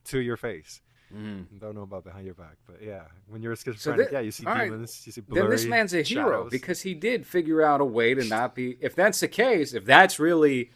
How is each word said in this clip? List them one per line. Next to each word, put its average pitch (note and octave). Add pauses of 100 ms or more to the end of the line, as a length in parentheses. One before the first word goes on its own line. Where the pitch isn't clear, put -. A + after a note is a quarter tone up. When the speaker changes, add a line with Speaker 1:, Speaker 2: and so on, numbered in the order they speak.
Speaker 1:
to C3+
your A#2+
face. F#2 (340)
Speaker 2:
Mm. G2+
Speaker 1:
Don't G#2+
know G#2
about G2
behind F#2+
your F#2
back, D#2
but F2+
yeah, G2+ (240)
when A2
you're A#2
a -
Speaker 2:
So -
Speaker 1:
schizophrenic, B2
Speaker 2:
thi-, -
Speaker 1:
yeah, C3+
you A2
see -
Speaker 2:
all G#3
right. A#3+
Speaker 1:
demons, A2+
you A2
see A#2
Speaker 2:
Then A2
this B3
Speaker 1:
blurry -
Speaker 2:
man's A3
a E3+
hero A#3+
Speaker 1:
shadows. A2+
Speaker 2:
because C3
he F#3+
did G3+
figure D#3+
out D3
a C#3+
way A#2
to C3+
not A2+
be. B2+
If C3+
that's F#3
the E3+
case, G#3
if G#2
that's E3+
really D3